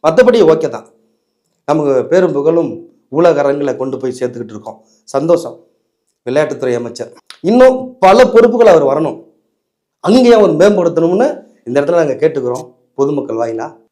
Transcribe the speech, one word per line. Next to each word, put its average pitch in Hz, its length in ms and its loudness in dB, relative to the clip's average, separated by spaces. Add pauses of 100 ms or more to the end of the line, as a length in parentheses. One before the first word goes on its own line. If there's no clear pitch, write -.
மத்தபடி 226 340 4
ஓகே 160 280 2
தான். 113 180 -14 (760)
நமக்கு 143 400 -2
பேரும் 175 260 0
புகழும் 143 560 -4 (220)
உலக 156 340 0
அரங்கில 139 320 -4
கொண்டு 131 220 -8
போய் 123 220 -8
சேர்த்துக்கிட்டு 117 300 -8
இருக்கோம். 107 340 -18 (200)
சந்தோஷம். 156 560 -2 (720)
விளையாட்டுத்துறை 135 460 -4
அமைச்சர் 120 380 -12 (280)
இன்னும் 254 580 2
பல 202 260 6
பொறுப்புகள் 226 420 4
அவர் 160 180 4
வரணும், 139 380 -4 (760)
அங்கேயே 240 340 4
அவர் 202 160 4
மேம்படுத்தணும்னு 180 920 0 (220)
இந்த 131 160 -2
இடத்துல 170 140 -2
நாங்க 151 180 0
கேட்டுக்கிறோம் 127 600 -4 (220)
பொதுமக்கள் 139 400 -4
வாயிலா. 117 420 -8 (140)